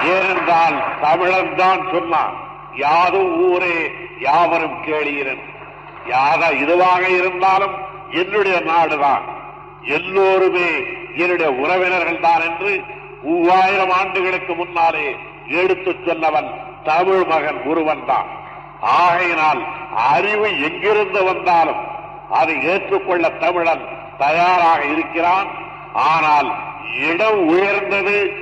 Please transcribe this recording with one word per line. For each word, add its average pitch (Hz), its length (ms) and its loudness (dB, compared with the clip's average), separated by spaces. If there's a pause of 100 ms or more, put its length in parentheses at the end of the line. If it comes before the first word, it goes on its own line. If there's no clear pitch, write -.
ஏனென்றால் 165 960 2
தமிழன் 175 540 2
தான் 185 260 4 (100)
சொன்னான், 160 420 0 (420)
"யாதும் 175 600 2
ஊரே 175 540 2 (280)
யாவரும் 160 640 2
கேளீரன்." 143 600 -4 (640)
யாரா 143 400 2
இதுவாக 180 600 2
இருந்தாலும் 185 680 2 (340)
என்னுடைய 190 480 0
நாடுதான், 156 640 2 (600)
எல்லோருமே 180 1000 2 (320)
என்னுடைய 165 360 0
உறவினர்கள் 170 680 0
தான் 165 220 2
என்று 185 420 -4 (400)
மூவாயிரம் 185 680 4
ஆண்டுகளுக்கு 185 680 -2
முன்னாலே 165 600 -2 (280)
எடுத்துச் 180 600 0
சொன்னவன் 156 440 0 (340)
தமிழ் 185 400 2
மகன் 151 400 -2
ஒருவன் 156 420 -2
தான். 101 220 0 (540)
ஆகையினால் 170 840 2 (300)
அறிவு 185 680 0
எங்கிருந்து 196 600 0
வந்தாலும் 175 720 0 (340)
அதை 147 340 0
ஏற்றுக்கொள்ள 180 680 0
தமிழன் 165 560 0 (320)
தயாராக 165 680 4
இருக்கிறான். 165 640 0 (460)
ஆனால் 147 600 2 (460)
இடம் 180 460 2
உயர்ந்தது 196 960 0